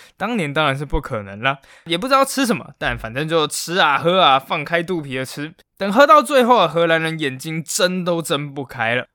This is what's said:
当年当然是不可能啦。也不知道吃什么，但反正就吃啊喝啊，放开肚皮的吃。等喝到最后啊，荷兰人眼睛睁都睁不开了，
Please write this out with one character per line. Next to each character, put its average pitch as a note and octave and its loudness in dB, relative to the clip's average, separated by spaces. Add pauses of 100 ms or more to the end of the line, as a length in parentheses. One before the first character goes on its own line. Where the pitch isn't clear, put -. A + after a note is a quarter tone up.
(160)
当 A3 -4
年 C#3+ -4
当 D#3 0
然 C3+ 0
是 C#3+ -6
不 D3+ -4
可 A#2+ -6
能 G2 -14
啦。 C3+ -2 (260)
也 E3 -4
不 B3 -4
知 C#4 2
道 C4+ 4
吃 C4+ -2
什 G#3+ 0
么， - -12
但 B2 -4
反 A2 -12
正 D3+ -6
就 D#3+ 2
吃 D#3+ -6
啊 D3 2
喝 F3 2
啊， C#3 6
放 D3+ -4
开 E3+ -2
肚 E3+ -6
皮 C3 -8
的 C3 -6
吃。 D3 -12 (240)
等 G3 -4
喝 C#4 6
到 D4+ 8
最 C4 2
后 A#3+ 4
啊， F#3 6
荷 E3 0
兰 E3 2
人 D#3+ -4
眼 C3 -4
睛 D#3+ -6
睁 F#3 -2
都 E3+ -2
睁 C#3+ -4
不 C#3 -8
开 A2+ -4
了， B2 -4